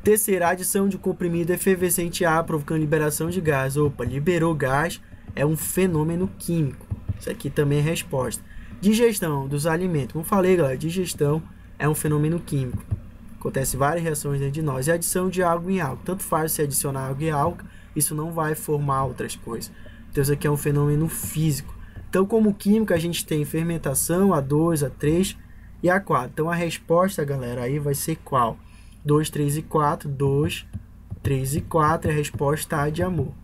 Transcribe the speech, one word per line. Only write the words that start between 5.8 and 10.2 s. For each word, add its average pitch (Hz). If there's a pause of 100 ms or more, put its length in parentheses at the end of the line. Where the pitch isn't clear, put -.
químico. 160 (320)
Isso -
aqui -
também 143
é 147
resposta. 147 (380)
Digestão 196
dos 143
alimentos. 160
Como 160